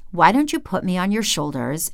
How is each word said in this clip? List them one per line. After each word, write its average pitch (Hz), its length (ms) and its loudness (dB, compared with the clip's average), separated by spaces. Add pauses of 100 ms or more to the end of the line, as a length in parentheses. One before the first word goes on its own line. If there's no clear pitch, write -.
(100)
Why 170 220 6
don't 294 200 2
you 320 80 -2
put - 240 -4
me 180 140 0
on 185 120 0
your 214 120 0
shoulders, 147 720 -2